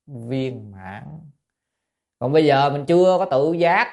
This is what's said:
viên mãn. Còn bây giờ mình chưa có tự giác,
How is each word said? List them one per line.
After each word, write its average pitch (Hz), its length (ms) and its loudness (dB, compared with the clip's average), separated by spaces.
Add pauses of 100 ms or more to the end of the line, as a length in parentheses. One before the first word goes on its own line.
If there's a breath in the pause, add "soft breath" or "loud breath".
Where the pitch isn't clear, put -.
viên 127 640 -8
mãn. 95 320 -16 (1160)
Còn 127 120 -4
bây 156 140 4
giờ 139 240 4
mình 143 160 -6
chưa 180 340 4
có 190 60 -2
tự 165 280 0
giác, 175 400 2